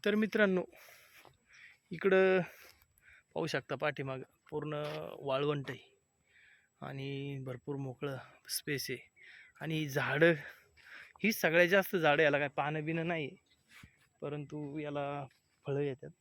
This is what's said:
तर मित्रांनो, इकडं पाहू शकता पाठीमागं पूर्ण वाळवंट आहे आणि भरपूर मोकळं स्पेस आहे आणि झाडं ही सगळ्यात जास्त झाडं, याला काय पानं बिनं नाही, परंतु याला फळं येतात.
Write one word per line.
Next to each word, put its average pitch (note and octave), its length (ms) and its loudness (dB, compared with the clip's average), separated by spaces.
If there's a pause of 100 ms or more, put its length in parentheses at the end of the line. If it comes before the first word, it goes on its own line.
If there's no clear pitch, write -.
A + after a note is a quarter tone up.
तर G#3 100 2
मित्रांनो, G#3 480 2 (1300)
इकडं F#3+ 500 4 (920)
पाहू E3 120 -4
शकता C#3+ 280 -4
पाठीमागं C3+ 480 -6 (280)
पूर्ण D3+ 320 -6 (380)
वाळवंट C#3+ 500 -2
आहे A#2 80 -10 (1000)
आणि C#3 640 -8
भरपूर C3 320 -8
मोकळं C3+ 400 -6 (320)
स्पेस - 420 -4
आहे B2 80 -4 (600)
आणि D#3 280 -2
झाडं C#3 460 4 (880)
ही G#3+ 100 2
सगळ्यात F3 360 6
जास्त F#3+ 280 4
झाडं, D#3 260 6
याला C#3+ 160 6
काय C#3+ 100 0
पानं D3+ 360 -2
बिनं D#3+ 220 -2
नाही, E3 220 -2 (920)
परंतु D3 560 -8
याला C#3+ 460 -4 (420)
फळं C#3+ 140 0
येतात. C#3+ 300 -4 (100)